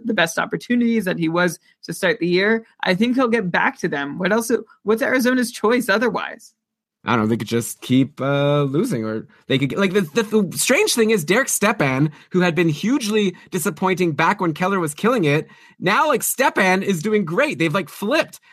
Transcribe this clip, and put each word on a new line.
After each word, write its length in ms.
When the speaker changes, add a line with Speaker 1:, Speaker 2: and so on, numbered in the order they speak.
Speaker 1:
the 100
best 240
opportunities 640
that 140
he 100
was 300
to 100
start 280
the 60
year. 380
I 120
think 220
he'll 120
get 220
back 300
to 80
them. 300
What 140
else? 180
What's 200
Arizona's 500
choice 360
otherwise? 640
Speaker 2:
I 100
don't 80
know. 20
They 100
could 120
just 340
keep, 360
uh, 440
losing, 420
or 240
they 120
could 100
get, 100
like, 140
the, 80
the, 220
the 340
strange 380
thing 160
is 120
Derek 280
Stepan, 600
who 100
had 140
been 160
hugely 640
disappointing 640
back 280
when 140
Keller 260
was 140
killing 300
it, 220
now, 300
like, 140
Stepan 600
is 200
doing 240
great. 320
They've, 160
like, 160
flipped. 500